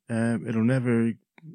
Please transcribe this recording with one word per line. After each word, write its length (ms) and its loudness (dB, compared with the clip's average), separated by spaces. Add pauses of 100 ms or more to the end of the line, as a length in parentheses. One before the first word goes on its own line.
Um, 380 -2
it'll 160 0
never, 500 2 (420)